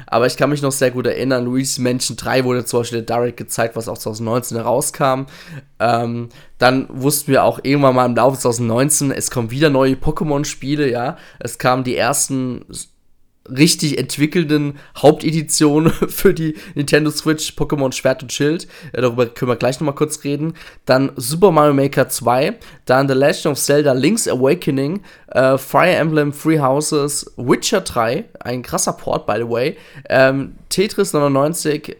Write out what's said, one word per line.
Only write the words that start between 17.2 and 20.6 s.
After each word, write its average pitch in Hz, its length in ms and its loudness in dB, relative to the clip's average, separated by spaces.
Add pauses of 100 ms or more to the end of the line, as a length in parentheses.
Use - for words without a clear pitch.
Pokémon 139 400 -2
Schwert - 280 -2
und 123 120 -12
Schild. 151 340 -2 (240)
Äh, - 100 -8
darüber 120 240 2
können 123 240 -4
wir 120 60 0
gleich 127 240 -2
nochmal 143 160 -2
kurz - 300 -4
reden. 147 300 -4 (280)